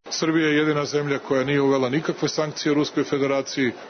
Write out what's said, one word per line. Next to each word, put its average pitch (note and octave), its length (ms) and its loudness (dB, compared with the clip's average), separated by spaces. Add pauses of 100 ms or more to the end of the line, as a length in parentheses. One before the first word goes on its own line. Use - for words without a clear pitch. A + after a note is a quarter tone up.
(100)
Srbija D#3+ 380 2
je D3 80 2
jedina D3+ 280 2
zemlja C#3+ 340 -2
koja C3+ 260 0
nije C#3+ 160 2
uvela C3+ 280 2
nikakve D#3 400 -2
sankcije D3+ 460 -2
Ruskoj D3 300 0
federaciji. C3+ 680 0 (180)